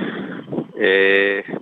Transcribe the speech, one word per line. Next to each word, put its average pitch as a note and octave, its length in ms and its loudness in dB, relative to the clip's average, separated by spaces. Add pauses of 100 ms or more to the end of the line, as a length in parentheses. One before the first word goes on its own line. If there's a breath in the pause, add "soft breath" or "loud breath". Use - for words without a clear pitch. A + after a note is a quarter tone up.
(800 loud breath)
Eh, G2 640 4 (180)